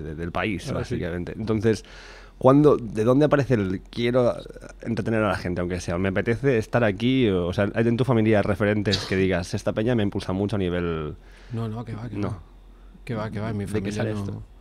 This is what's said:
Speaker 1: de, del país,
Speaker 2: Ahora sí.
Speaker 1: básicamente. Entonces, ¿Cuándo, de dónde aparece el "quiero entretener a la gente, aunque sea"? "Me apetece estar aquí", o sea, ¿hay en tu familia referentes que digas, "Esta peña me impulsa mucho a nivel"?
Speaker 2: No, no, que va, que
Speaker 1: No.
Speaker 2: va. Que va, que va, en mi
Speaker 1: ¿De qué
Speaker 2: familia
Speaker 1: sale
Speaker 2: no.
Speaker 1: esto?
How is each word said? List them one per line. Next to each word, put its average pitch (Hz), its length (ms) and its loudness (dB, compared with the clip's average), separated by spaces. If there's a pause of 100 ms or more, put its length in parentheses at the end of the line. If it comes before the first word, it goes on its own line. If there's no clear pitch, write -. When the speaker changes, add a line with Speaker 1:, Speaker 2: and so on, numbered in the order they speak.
Speaker 1:
de, 76 140 -10
del 85 180 -6
país, 90 360 -2
Speaker 2:
Ahora 82 180 -4
sí. - 80 -6
Speaker 1:
básicamente. 85 420 -6
Entonces, 110 480 0 (580)
¿Cuándo, 139 340 8
de 107 280 -4
dónde 135 220 6
aparece 139 280 2
el 95 280 0
"quiero 120 520 0 (460)
entretener 110 420 -2
a 104 60 2
la 90 80 0
gente, 90 240 -4
aunque 87 180 -2
sea"? 87 180 -4
"Me 95 120 0
apetece 113 500 0
estar 117 240 0
aquí", 113 460 2
o 90 240 2
sea, 101 200 0
¿hay 113 140 2
en 117 100 4
tu 123 60 0
familia 110 400 4
referentes 101 560 0 (100)
que 101 60 0
digas, 92 400 0
"Esta 104 180 -2
peña 110 220 0
me 110 80 2
impulsa 98 300 -2
mucho 101 240 0
a - 20 0
nivel"? 87 560 -2 (380)
Speaker 2:
No, 113 160 -6
no, 113 160 -10
que 110 100 -10
va, 110 140 -10
que - 80 -10
Speaker 1:
No. 101 140 -2
Speaker 2:
va. 101 80 -8 (680)
Que 117 100 -6
va, 107 160 -4
que 104 80 -8
va, 110 120 -4
en 104 80 -4
mi 101 60 -4
Speaker 1:
¿De 92 60 -8 (100)
qué 98 120 -4
Speaker 2:
familia - 40 -
Speaker 1:
sale 113 180 -2
Speaker 2:
no. 104 40 -4
Speaker 1:
esto? 104 240 -8 (180)